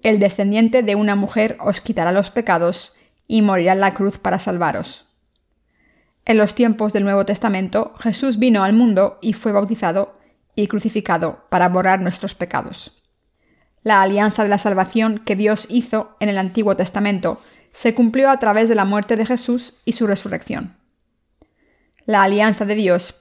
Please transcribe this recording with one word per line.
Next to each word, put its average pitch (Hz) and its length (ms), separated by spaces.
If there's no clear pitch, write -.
El 220 160
descendiente 208 640
de 208 120
una 208 220
mujer 214 420
os - 220
quitará 175 320
los 190 160
pecados 180 680
y 220 140
morirá 190 320
en 190 80
la 196 140
cruz 196 240
para 180 200
salvaros". 175 680
En 220 100
los 208 180
tiempos 220 380
del 202 120
Nuevo 196 200
Testamento, 196 760
Jesús 233 400
vino 220 240
al 196 120
mundo 214 480
y 220 100
fue - 200
bautizado 202 680
y 208 120
crucificado 208 840
para 180 220
borrar 185 320
nuestros 180 320
pecados. - 680
La 208 200
alianza 202 400
de 202 80
la 202 80
salvación 208 640
que 208 100
Dios 208 360
hizo 220 500
en 208 80
el 202 80
Antiguo 190 400
Testamento 196 640
se 226 220
cumplió 247 340
a 269 100
través 226 300
de 233 60
la 202 100
muerte 208 320
de 220 80
Jesús 240 520
y 240 60
su 240 140
resurrección. - 720
La 208 180
alianza 208 440
de 208 80
Dios 180 460